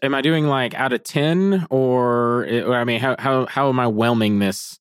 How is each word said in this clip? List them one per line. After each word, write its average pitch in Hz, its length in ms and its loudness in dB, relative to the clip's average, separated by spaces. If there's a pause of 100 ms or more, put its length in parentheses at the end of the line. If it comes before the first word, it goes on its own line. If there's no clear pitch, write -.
am 139 120 0
I 135 60 -2
doing, 151 260 2
like, 131 280 0
out 131 180 -2
of 113 120 -2
ten? 175 640 0
Or, 123 760 2
I 120 380 0
mean, 117 160 -2
how, 127 180 0
how, 131 280 0
how 139 220 0
am 127 120 0
I 123 60 2
whelming 110 520 2
this? - 420 -4